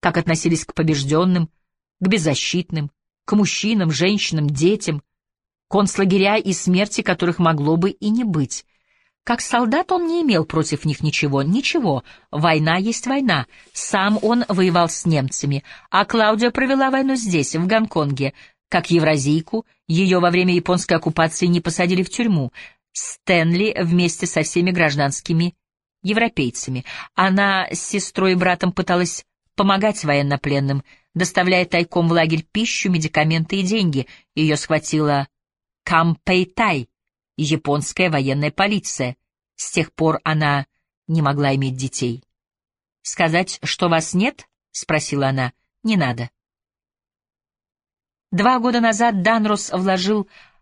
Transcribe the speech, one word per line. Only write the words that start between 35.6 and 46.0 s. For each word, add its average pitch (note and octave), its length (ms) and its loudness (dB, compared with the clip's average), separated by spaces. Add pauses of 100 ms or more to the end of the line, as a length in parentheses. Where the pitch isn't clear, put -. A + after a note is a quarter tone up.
Кампэйтай, F3 1080 0 (480)
японская D3+ 720 -2
военная C#3+ 400 -2
полиция. F#3+ 640 -4 (400)
С - 160 -12
тех - 200 -2
пор D#3 320 0
она D3 420 0 (420)
не D#3+ 140 0
могла C#3+ 340 0
иметь C3+ 180 -2
детей. B2+ 480 -4 (800)
"Сказать, F3 600 -2
что F3 260 -2
вас D#3+ 240 0
нет?" — G3 340 -2 (260)
спросила C#3+ 560 -2
она. C3 240 -2 (300)
"Не A3 140 0
надо". A#2+ 320 -2 (2000)